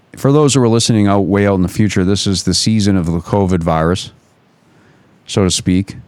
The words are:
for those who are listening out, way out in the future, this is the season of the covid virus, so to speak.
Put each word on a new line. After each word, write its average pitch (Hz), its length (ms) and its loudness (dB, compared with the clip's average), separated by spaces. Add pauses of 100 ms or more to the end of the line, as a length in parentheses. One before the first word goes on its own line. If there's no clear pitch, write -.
(180)
for 135 140 0
those 147 220 2
who 139 80 2
are 120 60 2
listening 113 400 2
out, 101 140 2
way 98 260 0
out 101 80 2
in 92 60 0
the 90 80 0
future, 101 340 0
this 98 240 -2
is 95 160 -2
the 92 100 -2
season 104 440 0
of 87 80 -2
the 85 140 -2
covid 92 440 0
virus, 82 480 -2 (1120)
so - 180 0
to 90 80 2
speak. - 440 -2 (120)